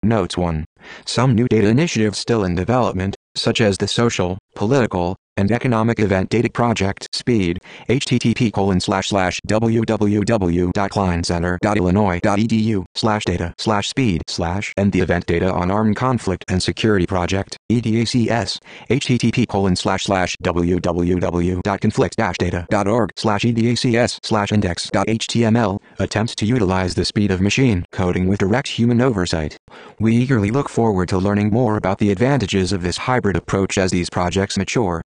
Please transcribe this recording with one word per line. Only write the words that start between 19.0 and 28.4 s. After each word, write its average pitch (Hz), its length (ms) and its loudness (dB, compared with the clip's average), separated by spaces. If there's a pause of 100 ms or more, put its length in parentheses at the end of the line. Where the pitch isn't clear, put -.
T 123 120 2
T 117 140 2
P 120 140 0
colon 98 300 0
slash 95 280 -2
slash 92 380 0
W 87 380 0
W 87 400 0
W 90 440 -2
dot 98 160 -2
conflict 110 380 0
dash 95 200 -2
data 90 320 -4
dot 101 180 0
org 107 280 0
slash 104 300 0
E 120 80 2
D 117 180 0
A 120 40 0
C 117 200 0
S 117 280 0
slash 104 280 0
index 95 380 0
dot 101 180 0
H 110 200 -2
T 117 180 2
M 110 100 4
L, 104 260 0 (180)
attempts 104 360 -2
to 110 100 -4
utilize 92 480 0
the 87 120 0
speed 104 260 0
of 95 80 0
machine 101 520 2
coding 90 360 0
with 98 120 0
direct 107 280 0